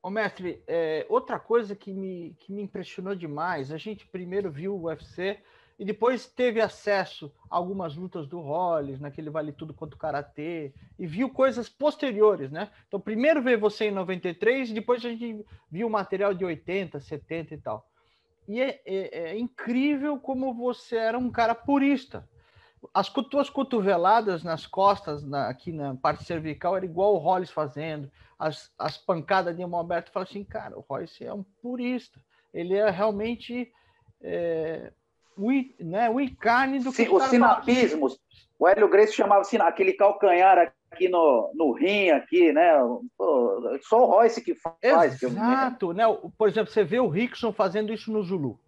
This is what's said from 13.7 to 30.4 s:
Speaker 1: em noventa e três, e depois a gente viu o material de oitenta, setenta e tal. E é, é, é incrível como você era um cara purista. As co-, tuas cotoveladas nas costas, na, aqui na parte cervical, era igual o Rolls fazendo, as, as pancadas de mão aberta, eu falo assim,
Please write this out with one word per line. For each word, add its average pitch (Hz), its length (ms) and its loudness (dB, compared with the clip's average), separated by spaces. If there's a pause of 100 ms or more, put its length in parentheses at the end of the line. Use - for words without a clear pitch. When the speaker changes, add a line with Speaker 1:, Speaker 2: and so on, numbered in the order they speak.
Speaker 1:
em 208 40 -2
noventa 185 400 -6
e 165 40 -8
três, 240 360 0
e 214 40 -8
depois 233 300 -2
a 240 60 -6
gente 226 340 -10 (260)
viu 202 180 -4
o - 20 -4
material 202 420 -2
de 185 120 -4
oitenta, 175 560 -6
setenta 160 520 -12
e 151 60 -14
tal. - 280 -10 (640)
E 226 140 -4
é, 269 240 -4
é, 190 320 -6 (140)
é 208 60 -8
incrível 269 800 -2
como 262 360 -6
você 233 420 -6
era 226 220 -2
um 254 120 -4
cara 233 240 0
purista. 277 720 0 (680)
As 196 160 0
co-, - 140 -4
tuas 277 260 -2
cotoveladas 202 960 2
nas 165 240 -6
costas, 190 560 0
na, 139 260 -4
aqui 127 220 -10
na 143 240 -8
parte 151 300 -2
cervical, 165 520 -4
era 185 80 -4
igual 185 300 2
o 180 40 0
Rolls 180 340 -2
fazendo, 151 580 -8 (260)
as, - 400 -8
as - 220 -6
pancadas 175 580 -2
de 180 80 -8
mão 175 140 -4
aberta, 175 300 -4
eu - 40 -20
falo 196 120 -6
assim, 202 180 -12